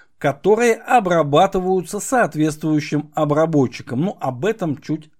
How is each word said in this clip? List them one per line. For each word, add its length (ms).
которые 560
обрабатываются 1200
соответствующим 1160
обработчиком. 880
Ну, 180
об 240
этом 340
чуть 420